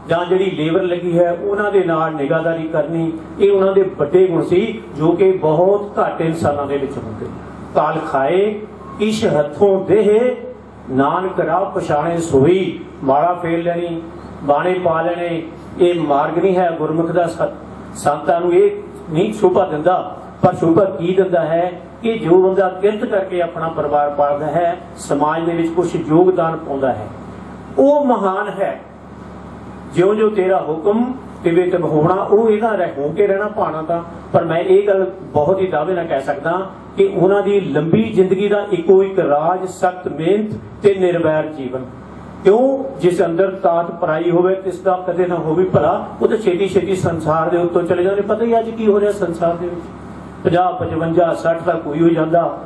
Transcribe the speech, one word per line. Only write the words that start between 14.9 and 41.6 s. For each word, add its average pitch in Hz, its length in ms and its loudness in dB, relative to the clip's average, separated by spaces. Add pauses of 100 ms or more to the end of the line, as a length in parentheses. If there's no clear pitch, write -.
ਲੈਣੇ, 175 400 -2 (380)
ਇਹ 175 200 4
ਮਾਰਗ 151 380 0
ਨਹੀਂ 185 180 2
ਹੈ 170 220 2
ਗੁਰਮੁਖ 160 320 0
ਦਾ। 170 160 2
ਸ-, 160 260 -4 (420)
ਸੰਤਾਂ 156 460 0
ਨੂੰ 175 140 2
ਇਹ 202 160 6 (400)
ਨਹੀਂ 190 220 0
ਸ਼ੋਭਾ 180 320 2
ਦਿੰਦਾ, 156 520 -2 (260)
ਪਰ 180 120 4
ਸ਼ੋਭਾ 165 300 4
ਕੀ 185 300 -2
ਦਿੰਦਾ 180 260 2
ਹੈ 170 400 -2 (220)
ਕਿ 226 160 -2
ਜੋ 170 240 4
ਬੰਦਾ 190 260 4
ਕਿਰਤ 208 360 0
ਕਰਕੇ 180 380 -2
ਆਪਣਾ 165 260 -4
ਪਰਿਵਾਰ 147 420 0
ਪਾਲਦਾ 143 360 0
ਹੈ, 170 300 0 (200)
ਸਮਾਜ 156 480 -2
ਦੇ 170 80 0
ਵਿੱਚ 165 160 0
ਕੁਛ 170 280 -2 (120)
ਯੋਗਦਾਨ 170 480 4
ਪਾਉਂਦਾ 135 360 -4
ਹੈ, 107 160 -8 (720)
ਉਹ 285 260 6
ਮਹਾਨ 202 440 0
ਹੈ। 190 320 -4 (1120)
"ਜਿਉਂ 190 200 4
ਜਿਉਂ 214 160 2
ਤੇਰਾ 190 380 0
ਹੁਕਮ 208 440 0 (320)
ਤਿਵੇਂ 175 260 2
ਤਿਵੇਂ 165 180 0
ਹੋਣਾ", 156 260 4
ਉਹ 208 360 2
ਇਹਦਾ 214 180 2
ਰਹਿ-, 180 300 -2
ਹੋ 143 180 -2
ਕੇ 202 100 4
ਰਹਿਣਾ 196 220 0
ਭਾਣਾ 160 340 -4
ਤਾਂ। 170 200 -4 (300)
ਪਰ 170 120 2
ਮੈਂ 165 140 0
ਇਹ 190 280 4
ਗੱਲ 190 260 2 (100)
ਬਹੁਤ 165 380 0
ਹੀ 190 60 0
ਦਾਅਵੇ 165 280 -2
ਨਾਲ 170 120 -4
ਕਹਿ 135 140 -2
ਸਕਦਾ 165 500 -4 (260)
ਕਿ 196 200 2
ਉਹਨਾਂ 190 260 4
ਦੀ 202 180 2
ਲੰਬੀ 160 420 2
ਜ਼ਿੰਦਗੀ 190 460 2
ਦਾ 202 240 0
ਇੱਕੋ 190 300 4
ਇੱਕ 190 160 -2
ਰਾਜ 165 500 0
ਸਖਤ - 400 -4
ਮਿਹਨਤ 185 420 0 (320)
ਤੇ 202 120 6
ਨਿਰਵੈਰ 165 520 0
ਜੀਵਨ। 131 380 -8 (600)